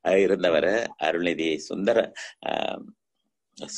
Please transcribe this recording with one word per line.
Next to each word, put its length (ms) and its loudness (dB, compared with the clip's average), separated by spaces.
அஹ், 180 4
இருந்தவர் 840 2
அருள்நிதி 540 0
சுந்தர, 560 0
ஆ, 340 -4